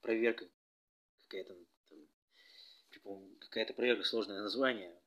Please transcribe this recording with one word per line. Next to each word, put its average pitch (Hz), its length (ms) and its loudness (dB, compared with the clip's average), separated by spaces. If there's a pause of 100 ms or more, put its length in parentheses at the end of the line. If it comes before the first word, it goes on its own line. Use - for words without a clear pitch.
Проверка 113 460 2 (720)
какая-то - 340 -10 (340)
там, 78 80 -20 (920)
типа, 98 280 -12 (200)
какая-то - 340 -4
проверка, 117 300 4
сложное 101 400 0
название. 104 520 0 (120)